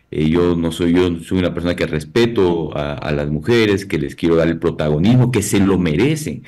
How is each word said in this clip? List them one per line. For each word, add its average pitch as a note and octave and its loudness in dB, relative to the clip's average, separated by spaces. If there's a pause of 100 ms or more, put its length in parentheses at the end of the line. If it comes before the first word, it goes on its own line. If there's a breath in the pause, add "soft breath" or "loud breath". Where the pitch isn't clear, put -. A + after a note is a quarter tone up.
(100 loud breath)
Eh, D#2 -2
yo F2 2
no E2 -2
soy, F2 0
yo F2 2
soy F#2+ -4
una F2 0
persona F2 -4
que F#2 -2
respeto F2 0
a, D2 -6
a - -6
las D2 -2
mujeres, G2+ 0
que E2 -4
les C#2+ -6
quiero E2 2
dar D#2+ 4
el E2 0
protagonismo, E2 2
que A2 0
se G2+ 0
lo F#2+ 2
merecen, F2 -2